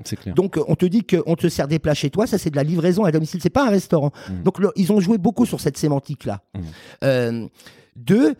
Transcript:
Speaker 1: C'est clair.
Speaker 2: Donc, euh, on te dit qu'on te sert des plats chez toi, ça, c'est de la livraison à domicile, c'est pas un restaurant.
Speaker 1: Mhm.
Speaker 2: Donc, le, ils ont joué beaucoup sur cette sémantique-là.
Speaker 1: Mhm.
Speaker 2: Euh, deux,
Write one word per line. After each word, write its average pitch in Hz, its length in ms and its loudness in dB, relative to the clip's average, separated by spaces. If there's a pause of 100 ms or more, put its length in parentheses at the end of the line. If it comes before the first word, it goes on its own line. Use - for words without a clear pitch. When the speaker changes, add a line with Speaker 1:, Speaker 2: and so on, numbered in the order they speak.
Speaker 1:
C'est - 100 -8
clair. - 180 -8
Speaker 2:
Donc, 185 240 0
euh, 151 100 0
on 151 60 0
te 180 140 2
dit 196 160 2
qu'on 185 320 0
te 180 140 0
sert 151 180 -2
des 160 100 0
plats 156 160 0
chez 143 160 -2
toi, 208 160 0
ça, 170 140 0
c'est - 100 -4
de 147 60 -4
la 139 80 0
livraison 175 400 2
à 170 80 2
domicile, 156 320 -2
c'est 180 80 2
pas 269 160 2
un - 20 2
restaurant. 165 400 2 (180)
Speaker 1:
Mhm. 92 140 -8
Speaker 2:
Donc, 180 160 0
le, 180 180 2
ils 185 160 2
ont 214 80 4
joué 196 200 2
beaucoup 220 260 2
sur 151 160 -4
cette 147 160 -2
sémantique-là. 135 640 -4 (140)
Speaker 1:
Mhm. 98 60 -8 (420)
Speaker 2:
Euh, 120 440 0 (480)
deux, 208 440 2